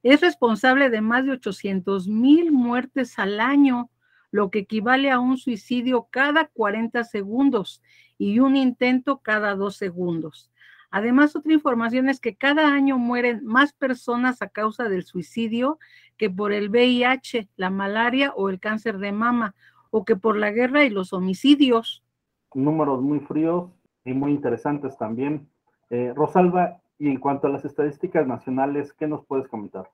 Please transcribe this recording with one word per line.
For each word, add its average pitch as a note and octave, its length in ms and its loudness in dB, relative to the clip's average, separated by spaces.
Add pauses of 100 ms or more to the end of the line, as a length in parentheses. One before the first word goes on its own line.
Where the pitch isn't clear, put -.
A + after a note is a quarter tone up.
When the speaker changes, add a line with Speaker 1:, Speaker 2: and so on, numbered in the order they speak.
Speaker 1:
Es C#4 180 6
responsable C4 680 2
de A3 100 0
más A#3 260 0
de C4+ 80 -2
ochocientos G3 760 -4
mil C#4+ 440 6
muertes B3 680 -2
al G3+ 200 -2
año, B3+ 520 2 (400)
lo G3+ 180 0
que G#3+ 100 -2
equivale B3 520 0
a B3 80 2
un B3+ 180 0
suicidio B3 720 -4
cada D4 380 0
cuarenta A3+ 580 -4
segundos A3 760 -2 (360)
y G3+ 220 0
un C4+ 180 4
intento B3+ 640 0
cada G#3 360 -2
dos G3 220 -4
segundos. F3 720 -6 (400)
Además, B3 440 2
otra D#4 180 0
información B3+ 560 0
es C4 100 -2
que A3 160 -6
cada D4 380 2
año C#4 240 2
mueren A#3+ 480 -2
más C4 280 2
personas B3 680 -4
a G3 80 -10
causa G#3+ 400 -4
del F#3 160 -4
suicidio A#3 720 -4 (400)
que G#3 140 -2
por G#3 200 -4
el G#3 180 -2
V A#3+ 140 4
I B3 200 2
H, B3 520 -2
la F#3 140 -4
malaria A3+ 680 -2
o G3 140 -2
el F#3+ 100 -6
cáncer G#3+ 380 -6
de G3+ 140 -6
mama, A3+ 420 -2 (380)
o G#3+ 120 0
que A3 120 2
por G#3 200 0
la G#3 160 -2
guerra B3+ 320 2
y C4+ 60 2
los G3 240 -4
homicidios. A#3 880 2 (520)
Speaker 2:
Números C#3+ 460 0
muy C#3+ 180 0
fríos E3 500 -2 (340)
y B2+ 100 -6
muy C#3 180 -2
interesantes C#3+ 680 -4
también. C3+ 500 -6 (440)
Eh, B2 240 -2
Rosalba, F3 680 2 (160)
y D3 100 -4
en C3 120 0
cuanto F3 280 -2
a C#3 40 0
las C#3 120 -6
estadísticas D3+ 640 -2
nacionales, C3+ 640 -4
¿qué D#3 160 -6
nos D3+ 200 -6
puedes C3+ 200 -4
comentar? G2 460 -12